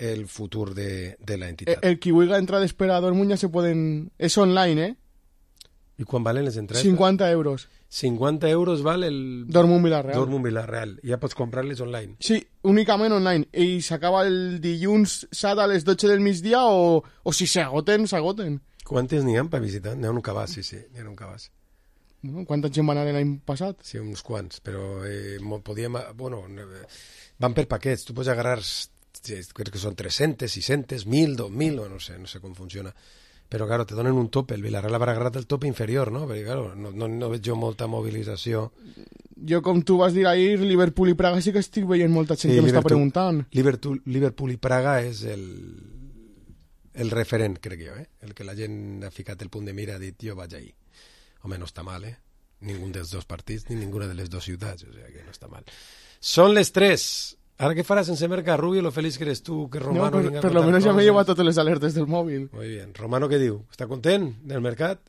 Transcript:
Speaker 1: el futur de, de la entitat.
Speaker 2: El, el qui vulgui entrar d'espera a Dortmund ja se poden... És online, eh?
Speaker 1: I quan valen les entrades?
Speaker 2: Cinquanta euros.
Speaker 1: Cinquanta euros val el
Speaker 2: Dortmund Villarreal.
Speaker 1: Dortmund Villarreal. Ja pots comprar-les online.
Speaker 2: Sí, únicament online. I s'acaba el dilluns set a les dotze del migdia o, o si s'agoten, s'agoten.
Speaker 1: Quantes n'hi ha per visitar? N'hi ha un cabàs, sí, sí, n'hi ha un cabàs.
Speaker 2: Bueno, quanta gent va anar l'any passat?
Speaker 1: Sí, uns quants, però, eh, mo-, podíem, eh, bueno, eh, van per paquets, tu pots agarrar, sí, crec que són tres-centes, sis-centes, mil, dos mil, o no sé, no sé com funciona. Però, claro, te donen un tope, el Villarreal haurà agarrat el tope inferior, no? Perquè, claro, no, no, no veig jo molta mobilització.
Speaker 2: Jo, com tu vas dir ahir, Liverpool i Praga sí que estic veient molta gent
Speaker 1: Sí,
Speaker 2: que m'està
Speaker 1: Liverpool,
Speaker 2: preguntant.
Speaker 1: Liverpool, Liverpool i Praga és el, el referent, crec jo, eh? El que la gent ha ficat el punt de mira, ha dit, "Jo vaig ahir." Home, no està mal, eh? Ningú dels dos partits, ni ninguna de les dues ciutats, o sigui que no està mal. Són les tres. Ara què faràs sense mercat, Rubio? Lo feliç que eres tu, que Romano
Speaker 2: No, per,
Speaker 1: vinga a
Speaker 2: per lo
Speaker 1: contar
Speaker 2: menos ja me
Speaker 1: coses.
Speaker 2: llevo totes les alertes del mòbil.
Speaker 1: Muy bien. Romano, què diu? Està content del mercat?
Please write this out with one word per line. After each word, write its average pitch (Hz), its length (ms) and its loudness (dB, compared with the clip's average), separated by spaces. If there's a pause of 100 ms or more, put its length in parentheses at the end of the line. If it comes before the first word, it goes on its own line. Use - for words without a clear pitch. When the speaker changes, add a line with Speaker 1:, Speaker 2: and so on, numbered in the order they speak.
Speaker 1:
el 110 240 -6
futur 101 480 -8
de, 95 460 -8
de 104 180 -6
la 90 140 -8
entitat. 95 320 -2
Speaker 2:
El, 180 80 6
el 170 100 0
qui 180 80 -2
vulgui 175 240 6
entrar 196 300 2
d'espera 185 340 0
a 180 60 0
Dortmund 185 260 2
ja 196 80 2
se 185 160 -2
poden... 160 640 0
És 165 240 2
online, 180 460 4
eh? 240 80 -8 (1040)
Speaker 1:
I 110 80 -10
quan 120 160 -2
valen 131 220 0
les 113 100 -4
entrades? 110 240 -4
Speaker 2:
Cinquanta 190 480 4
euros. 147 380 0 (180)
Speaker 1:
Cinquanta 139 640 -2
euros 170 320 2
val 170 240 0
el 131 400 -6
Speaker 2:
Dortmund 175 400 6
Villarreal. 139 320 2
Speaker 1:
Dortmund 131 320 0
Villarreal. 110 560 -6
Ja 123 160 -4
pots 135 160 -6
comprar-les 127 480 -6
online. 113 320 -10
Speaker 2:
Sí, 220 240 2 (240)
únicament 208 480 4
online. 185 400 2
I 180 320 2
s'acaba 180 400 2
el 185 320 0
dilluns 175 720 2
set 202 320 0
a 202 80 4
les 175 160 2
dotze 190 240 4
del 202 160 6
migdia 208 400 4
o, 175 400 6
o - 260 -8
si 180 140 0
s'agoten, 170 640 2
s'agoten. 175 480 -2 (320)
Speaker 1:
Quantes 131 320 0
n'hi 120 160 2
ha 135 80 0
per 151 160 -4
visitar? 104 320 -6
N'hi 120 160 -4
ha 120 80 -2
un 113 80 -6
cabàs, 104 320 -6
sí, 98 80 -12
sí, - 240 -14
n'hi 120 160 -16
ha - 0 -
un 104 140 -16
cabàs. 98 320 -18 (720)
Speaker 2:
Bueno, 151 220 -10
quanta 147 240 -2
gent 151 160 2
va 147 80 2
anar 147 220 0
l'any 143 160 2 (100)
passat? 175 400 -6
Speaker 1:
Sí, - 160 -14
uns 107 240 -10
quants, 98 400 -10
però, 98 380 -10 (100)
eh, 101 320 -12
mo-, 107 240 -8
podíem, 117 320 -8
eh, 120 160 -12
bueno, 123 320 -12
eh, 95 380 -18 (580)
van 123 160 2
per 156 80 2
paquets, 127 400 -4
tu 120 80 -12
pots 127 160 -4
agarrar, 120 320 0
sí, - 800 -12 (180)
crec 104 160 -8
que 101 80 -8
són 101 160 -6
tres-centes, 123 560 -4
sis-centes, 127 560 -6
mil, 147 300 4
dos 104 100 -6
mil, 139 320 -2
o 104 80 -10
no 95 80 -16
sé, 92 240 -16
no 90 80 -16
sé - 140 -16
com 95 100 -16
funciona. 92 380 -14 (580)
Però, 107 160 -4
claro, 117 240 -2
te 104 80 -10
donen 123 160 2
un 123 160 2
tope, 131 240 -2
el 101 80 -8
Villarreal 107 380 -4
haurà 120 160 0
agarrat 120 260 -4
el 113 80 -14
tope 143 160 -2
inferior, 120 480 -2
no? 143 160 -6
Perquè, 107 160 -8
claro, 113 300 -6
no, 101 180 -12
no, 110 160 -6
no 117 220 -6
veig 117 160 -6
jo 117 100 -2
molta 113 320 -4
mobilització. 110 800 -6 (840)
Speaker 2:
Jo, 165 160 2
com 175 160 4
tu 185 160 6
vas 180 160 6
dir 185 160 4
ahir, 185 320 4
Liverpool 180 480 4
i 175 80 6
Praga 180 240 2
sí 180 140 2
que 196 80 2
estic 196 260 -2
veient 170 240 6
molta 160 220 2
gent 151 160 2
Speaker 1:
Sí, 120 80 8
Speaker 2:
que - 20 8
m'està 123 220 6
Speaker 1:
Liverpool, 156 80 4
Speaker 2:
preguntant. 151 500 2 (160)
Speaker 1:
Liverpool, 135 480 2
Liverpool 131 480 -2
i 120 80 -10
Praga 131 400 2
és 117 240 -8
el, 101 220 -8 (1500)
el 117 160 -4
referent, 110 480 -2
crec 92 240 -14
jo, 78 160 -16
eh? 151 80 -16 (160)
El 104 160 -18
que 101 80 -14
la 98 80 -14
gent 104 560 -10
ha - 0 -
ficat 95 320 -16
el 98 80 -14
punt 104 160 -12
de 101 80 -12
mira, 98 240 -12
ha 95 80 -14
dit, 95 160 -16
"Jo 104 160 -12
vaig 85 160 -16
ahir." 67 220 -20 (640)
Home, 95 160 -10
no 87 80 -10
està 82 160 -16
mal, 92 240 -12
eh? 113 60 -14 (580)
Ningú 95 240 -8
dels 87 160 -10
dos 92 160 -10
partits, - 460 -12
ni 117 40 -6
ninguna 101 300 -8
de 92 80 -10
les 90 160 -10
dues 90 160 -12
ciutats, 90 400 -12
o 60 80 -20
sigui 57 160 -20
que - 160 -20
no - 80 -20
està - 160 -20
mal. - 140 -20 (580)
Són 185 320 6
les 208 160 4
tres. 185 360 4 (520)
Ara 147 160 0
què 165 80 -2
faràs 185 300 0
sense 165 180 -2
mercat, 175 320 0
Rubio? 180 240 0
Lo 156 80 -2
feliç 156 240 -4
que 151 80 -6
eres 143 160 -4
tu, 156 240 -6
que 135 160 -8
Romano 151 240 0
Speaker 2:
No, - 60 0
per, 190 160 4
Speaker 1:
vinga - 100 -4
a - 60 -6
Speaker 2:
per 185 80 4
lo 170 100 6
Speaker 1:
contar 160 80 6
Speaker 2:
menos 185 160 6
ja 208 60 6
me 196 80 6
Speaker 1:
coses. 208 80 8
Speaker 2:
llevo 202 180 8
totes 180 220 2
les 165 100 4
alertes 156 400 2
del 151 80 0
mòbil. 151 480 -2
Speaker 1:
Muy 110 140 -10
bien. 101 260 -12
Romano, 123 320 -2
què 143 160 2
diu? 110 160 0 (160)
Està 123 160 -10
content 156 380 0 (180)
del 135 160 -6
mercat? 156 480 -4